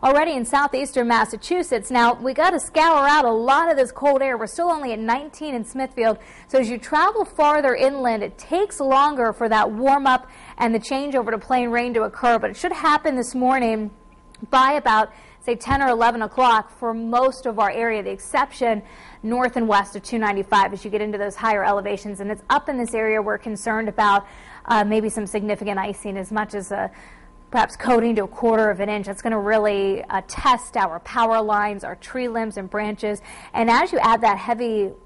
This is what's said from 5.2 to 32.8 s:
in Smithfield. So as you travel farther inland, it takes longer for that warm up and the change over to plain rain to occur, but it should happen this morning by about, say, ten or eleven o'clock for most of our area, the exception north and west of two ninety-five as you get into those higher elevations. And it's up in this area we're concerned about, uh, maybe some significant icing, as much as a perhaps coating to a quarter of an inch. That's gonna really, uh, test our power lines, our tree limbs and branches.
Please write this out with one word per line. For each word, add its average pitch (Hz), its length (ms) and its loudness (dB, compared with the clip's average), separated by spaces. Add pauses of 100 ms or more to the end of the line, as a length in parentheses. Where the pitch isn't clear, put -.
in 226 100 -6
Smithfield. 240 540 -2 (280)
So 269 120 2
as 226 100 0
you 240 80 -6
travel 370 480 0
farther 294 480 2
inland, 254 480 0
it - 160 -10
takes 392 420 -2
longer 269 540 2
for 233 160 -2
that 214 220 2
warm 269 340 2
up 254 220 2 (320)
and 226 160 0
the 220 40 0
change 269 360 -6
over 233 160 0
to 226 80 -4
plain 247 300 0
rain 240 260 -2
to 220 80 2
occur, 233 340 0
but - 140 -2
it 208 60 -14
should 349 160 -4
happen 302 420 0
this 247 180 -4
morning 240 560 0 (600)
by 262 240 4
about, 220 360 2 (300)
say, 240 160 -4
ten 262 260 -2
or 269 60 2
eleven 233 340 2
o'clock 220 560 2
for 226 160 -4
most 240 520 0
of 226 140 -4
our 202 120 2
area, 226 320 -2
the 196 80 -6
exception 233 720 -2 (400)
north 240 320 -2
and 226 140 0
west 196 260 2
of 196 80 -12
two 233 160 -4
ninety-five 196 540 2
as 196 100 -12
you 208 80 -10
get 208 100 -2
into 214 160 -4
those 202 200 -6
higher 214 260 0
elevations. 202 560 -2
And 202 100 -8
it's 208 200 -8
up 277 180 0
in 277 100 -4
this 233 160 -4
area 220 280 0
we're 208 160 -2
concerned 220 500 -6
about, 202 400 2 (380)
uh, 214 180 4
maybe 214 240 0
some 214 180 -6
significant 202 540 -4
icing, 196 380 -8
as 190 120 -8
much 214 240 -4
as 202 200 -8
a 190 180 -4 (600)
perhaps 220 260 0
coating 233 400 2
to 202 80 0
a - 20 -12
quarter 220 420 2
of 196 120 -2
an 202 80 -2
inch. 208 160 -4
That's 196 160 -10
gonna 220 180 -2
really, 202 720 0
uh, 190 180 -4
test - 480 0
our 175 240 -2
power 226 420 0
lines, 208 440 -2
our - 100 -10
tree 254 320 -8
limbs 226 300 -4
and 190 120 -10
branches. 208 520 -4 (320)